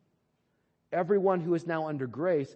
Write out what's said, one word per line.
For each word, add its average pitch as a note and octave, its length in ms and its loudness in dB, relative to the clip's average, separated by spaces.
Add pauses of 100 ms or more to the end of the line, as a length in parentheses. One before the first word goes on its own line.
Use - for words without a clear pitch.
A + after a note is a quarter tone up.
(920)
everyone F#3 480 2
who E3+ 140 0
is E3+ 120 -2
now D#3+ 220 -2
under C3+ 180 -4
grace C#3+ 480 -2